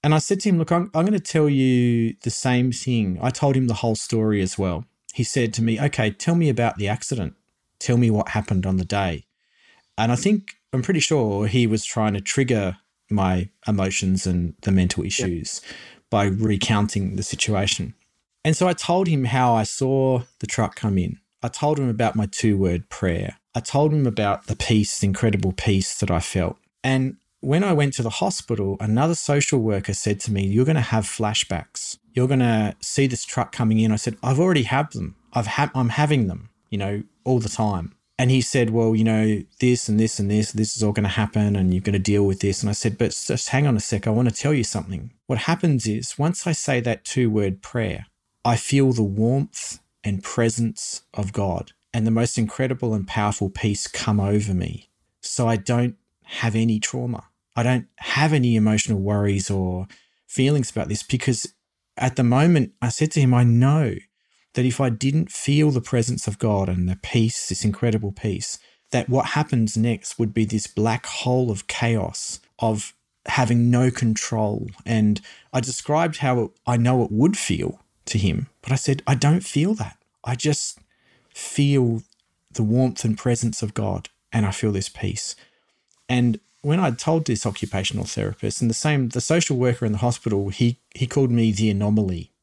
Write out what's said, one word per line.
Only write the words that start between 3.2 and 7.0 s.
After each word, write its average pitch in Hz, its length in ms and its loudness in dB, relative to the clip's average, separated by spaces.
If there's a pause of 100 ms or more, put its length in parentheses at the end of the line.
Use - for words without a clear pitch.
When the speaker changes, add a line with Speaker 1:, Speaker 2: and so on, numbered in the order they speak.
Speaker 1:
I 127 80 0
told 139 260 0
him 127 120 2
the 113 60 0
whole 113 200 -2
story 110 480 0
as 92 160 -4
well. 90 260 -2 (300)
He 127 80 -4
said 117 320 -2
to 113 80 -2
me, 113 180 0
"Okay, 120 300 0
tell 170 240 -2
me 170 140 2
about 117 280 0
the 98 120 -4
accident. 104 460 -4 (440)